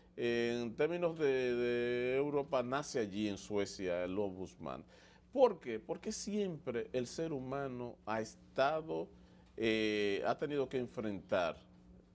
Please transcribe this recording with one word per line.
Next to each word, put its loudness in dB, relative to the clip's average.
en 0
términos 0
de, 2
de 2
Europa, 2
nace -2
allí 0
en -2
Suecia -2
el -2
ombudsman. -6
¿Por 4
qué? -4
Porque -6
siempre -2
el 0
ser -4
humano -6
ha 0
estado, 0
eh, 2
ha 2
tenido -2
que -4
enfrentar, 0